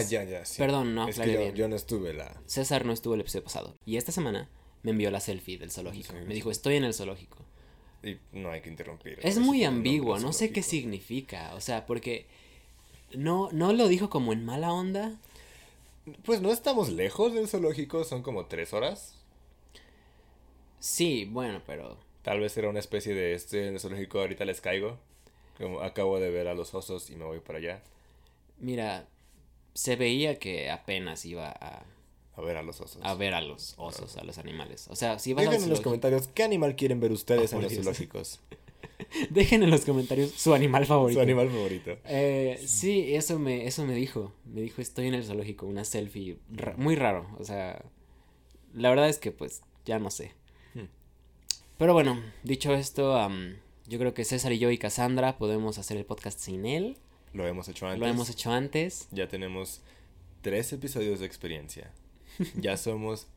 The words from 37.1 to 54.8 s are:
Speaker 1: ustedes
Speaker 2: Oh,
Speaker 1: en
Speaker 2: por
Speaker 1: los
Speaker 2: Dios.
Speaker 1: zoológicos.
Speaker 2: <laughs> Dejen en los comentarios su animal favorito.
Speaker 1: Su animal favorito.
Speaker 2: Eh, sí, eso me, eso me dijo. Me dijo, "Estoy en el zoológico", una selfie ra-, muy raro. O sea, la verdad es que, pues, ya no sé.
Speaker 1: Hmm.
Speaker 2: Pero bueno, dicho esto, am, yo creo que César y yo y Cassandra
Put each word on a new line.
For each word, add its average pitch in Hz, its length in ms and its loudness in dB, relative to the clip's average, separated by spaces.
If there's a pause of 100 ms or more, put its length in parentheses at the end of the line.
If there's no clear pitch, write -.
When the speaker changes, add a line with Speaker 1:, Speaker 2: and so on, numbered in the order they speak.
Speaker 1:
ustedes 113 400 4
Speaker 2:
Oh, 113 40 -2
Speaker 1:
en 101 60 0
Speaker 2:
por - 20 -
Speaker 1:
los 95 80 -2
Speaker 2:
Dios. 95 120 -2
Speaker 1:
zoológicos. - 560 -6 (580)
Speaker 2:
<laughs> - 320 -4
Dejen 202 340 8
en 170 60 10
los 151 140 8
comentarios 139 480 2
su 160 220 6
animal 139 320 6
favorito. 131 320 6
Speaker 1:
Su 131 40 10
animal 127 280 6
favorito. 95 540 -4
Speaker 2:
Eh, 135 640 2
sí, 180 480 2
eso 156 260 2
me, 123 260 0
eso 147 180 -2
me 131 100 0
dijo. 117 380 -2 (120)
Me 113 160 -8
dijo, 113 220 -6
"Estoy 127 260 -4
en 127 60 0
el 123 100 -2
zoológico", 104 420 -6
una 101 180 -6
selfie 101 540 -6 (140)
ra-, - 240 -6
muy 143 180 4
raro. 101 320 2 (140)
O - 40 -10
sea, 98 400 -6 (880)
la 120 160 4
verdad 143 180 8
es 151 100 0
que, - 140 -4
pues, - 300 -10 (220)
ya 110 140 0
no 101 120 -2
sé. - 220 -10 (420)
Speaker 1:
Hmm. 113 100 -10 (920)
Speaker 2:
Pero 170 160 8
bueno, 135 260 6 (240)
dicho 135 300 2
esto, 135 420 2
am, 95 400 0 (300)
yo 113 120 -6
creo 123 160 2
que 117 100 -2
César 127 280 0
y 117 60 2
yo 120 120 6
y 120 80 2
Cassandra 127 600 2